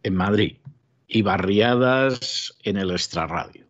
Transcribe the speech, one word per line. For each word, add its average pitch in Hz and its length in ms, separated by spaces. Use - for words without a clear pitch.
En 95 120
Madrid. 101 400
Y 110 140
barriadas 123 1400
en 101 140
el 95 120
extrarradio. 82 800